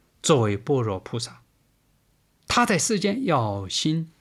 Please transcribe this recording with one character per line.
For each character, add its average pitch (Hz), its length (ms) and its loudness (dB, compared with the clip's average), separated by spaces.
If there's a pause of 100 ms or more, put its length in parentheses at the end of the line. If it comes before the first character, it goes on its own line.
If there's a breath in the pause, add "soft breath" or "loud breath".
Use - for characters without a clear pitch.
(220)
作 139 200 4
为 104 140 2
般 135 240 0
若 104 200 -4
菩 - 180 -10
萨， - 240 -12 (1040)
他 240 180 2
在 196 140 2
世 202 220 0
间 208 240 -2
要 107 440 0
行 160 520 -2